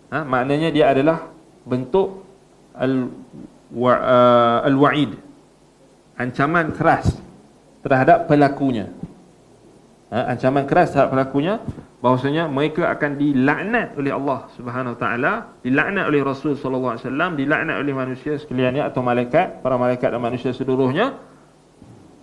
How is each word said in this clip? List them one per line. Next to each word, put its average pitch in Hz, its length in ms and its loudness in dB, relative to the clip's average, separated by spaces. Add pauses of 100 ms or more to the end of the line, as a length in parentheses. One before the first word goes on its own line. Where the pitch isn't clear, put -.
(120)
Ha, 147 160 -6
maknanya 139 460 0
dia 143 180 4
adalah 151 380 2 (340)
bentuk 127 640 -2 (480)
al-, 131 320 -2 (640)
wa-, 120 320 2
uh, 120 640 4
al-wa'id. 135 480 2 (1040)
Ancaman 147 560 0
keras - 400 2 (640)
terhadap 143 480 4
pelakunya. 139 640 2 (1200)
Ha, 120 260 -2
ancaman 139 320 0
keras 151 240 4
terhadap 131 240 2
pelakunya, 143 400 0 (400)
bahawasanya 131 480 0
mereka 147 460 -2
akan 143 260 -2
dilaknat 147 800 0
oleh 139 160 -2
Allah 135 400 -4
Subhanahu 123 400 -8
Wa - 80 -12
Taala, 123 320 -2 (320)
dilaknat 151 400 0
oleh 147 160 2
Rasul 135 320 -2
Sallallahu 127 400 -4
Alaihi 113 160 -12
Wasallam, 165 240 -2
dilaknat 143 480 -2
oleh 139 140 -4
manusia 131 420 -6
sekaliannya 127 480 -2
atau - 160 -4
malaikat, 123 640 -2
para 127 140 0
malaikat 123 340 0
dan 120 80 -4
manusia 123 320 -4
seluruhnya, 135 640 0 (1040)